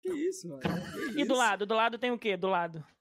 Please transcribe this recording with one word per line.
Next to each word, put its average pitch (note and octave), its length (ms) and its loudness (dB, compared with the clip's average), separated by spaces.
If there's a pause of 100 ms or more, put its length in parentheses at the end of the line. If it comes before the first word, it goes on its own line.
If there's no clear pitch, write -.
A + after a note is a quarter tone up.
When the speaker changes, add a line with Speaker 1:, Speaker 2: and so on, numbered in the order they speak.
Speaker 1:
Que F#4 120 -6
isso, F4 360 -4
mano? - 120 -12
Que - 80 -2 (520)
Speaker 2:
E - 40 4
do A#3 80 2
Speaker 1:
isso? - 20 6
Speaker 2:
lado? G#3 320 2
Do A3 80 0
lado A3+ 240 4
tem B3 120 0
o A#3+ 80 -2
quê? G3 180 0
Do F#3 120 0
lado? E3+ 360 0 (160)